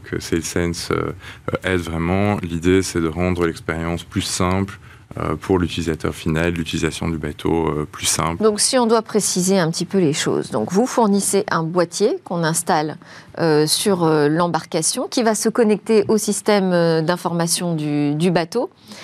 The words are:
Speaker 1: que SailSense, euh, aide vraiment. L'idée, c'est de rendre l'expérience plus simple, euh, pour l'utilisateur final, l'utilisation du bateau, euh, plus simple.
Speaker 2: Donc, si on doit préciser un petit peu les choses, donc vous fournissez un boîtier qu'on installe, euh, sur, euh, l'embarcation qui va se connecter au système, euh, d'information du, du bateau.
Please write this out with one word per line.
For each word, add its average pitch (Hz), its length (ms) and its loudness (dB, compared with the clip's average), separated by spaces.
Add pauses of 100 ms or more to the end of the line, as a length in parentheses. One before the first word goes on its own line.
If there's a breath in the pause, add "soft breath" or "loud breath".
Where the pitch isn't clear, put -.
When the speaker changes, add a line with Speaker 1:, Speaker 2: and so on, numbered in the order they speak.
Speaker 1:
que 82 140 -6
SailSense, 85 720 -4
euh, 82 200 -2 (520 loud breath)
aide 92 180 0
vraiment. 87 600 0
L'idée, 87 400 2
c'est 92 180 -4
de 80 80 0
rendre 87 380 0
l'expérience 82 580 -4
plus - 200 -6
simple, 95 560 -2 (400 loud breath)
euh, 80 160 -2
pour 92 240 0
l'utilisateur 82 560 -2
final, 85 380 0
l'utilisation 82 560 -4
du 80 100 -4
bateau, 80 480 -2
euh, 76 220 -2
plus - 180 -8
simple. 82 340 -2
Speaker 2:
Donc, 208 180 2
si 262 200 2
on 240 80 4
doit 220 160 2
préciser 190 560 0
un 160 100 2
petit 165 160 -4
peu 196 140 0
les 151 140 4
choses, 85 360 -2
donc 110 220 -4
vous 220 160 2
fournissez 202 640 2
un 165 100 0
boîtier 175 640 0
qu'on 170 200 -4
installe, 160 540 0 (400 loud breath)
euh, 151 300 4
sur, 175 360 0
euh, 151 260 4
l'embarcation 170 800 0
qui - 140 -2
va 220 140 2
se - 120 -2
connecter 214 600 2
au 220 100 4
système, 202 560 2
euh, 165 300 4
d'information 170 720 -2
du, 147 400 0
du 175 160 2
bateau. 180 400 0 (320 loud breath)